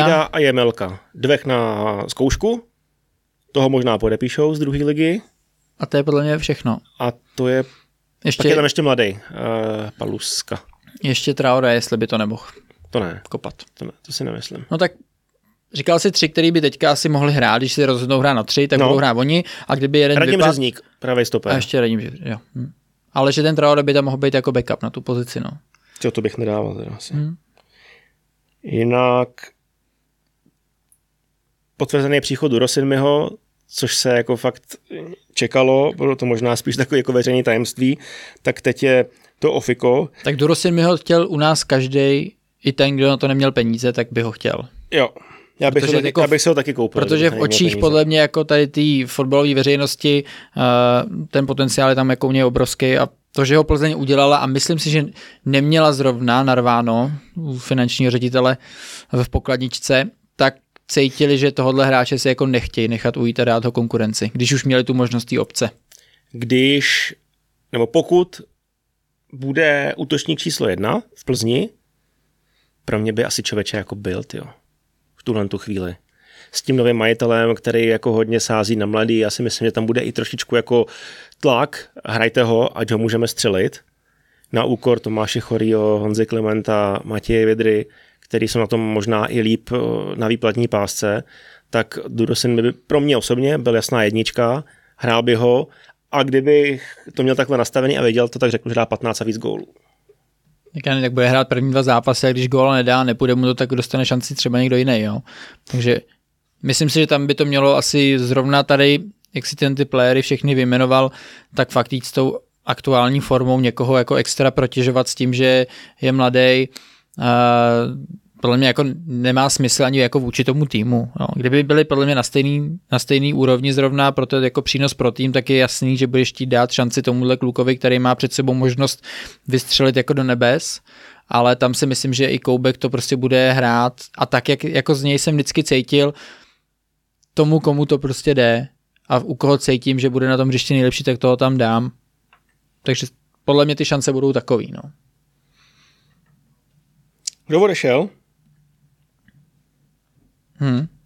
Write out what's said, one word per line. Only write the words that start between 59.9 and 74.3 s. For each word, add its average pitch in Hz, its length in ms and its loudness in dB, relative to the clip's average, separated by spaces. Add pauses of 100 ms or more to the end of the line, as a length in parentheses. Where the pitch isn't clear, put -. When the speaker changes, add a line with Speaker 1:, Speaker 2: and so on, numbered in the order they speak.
Speaker 2:
tak 135 180 2 (340)
cítili, 143 500 2
že 139 140 0
tohodle 131 340 2
hráče 131 320 2
si 139 100 -2
jako 131 180 0
nechtějí 123 420 -2
nechat 117 280 -4
ujít 117 240 -2
a 123 40 2
dát 113 200 0
ho 120 80 -2
konkurenci, 113 640 -2
když 123 180 0
už 135 120 0
měli 127 200 2
tu 131 100 -2
možnost 123 300 -2
té 120 160 -2
opce. 110 300 -4 (640)
Speaker 1:
Když, 127 800 0 (580)
nebo 117 140 0
pokud 175 540 0 (920)
bude 143 640 0
útočník 147 420 -4
číslo 147 300 -2
jedna 113 340 -2 (140)
v - 80 -20
Plzni, 127 440 -2 (1160)
pro 107 140 -4
mě 110 140 -2
by 113 120 -2
asi, - 180 -6
člověče, 104 340 -6
jako 101 180 -8
byl, 98 280 -8
tyjo, - 220 -14 (720)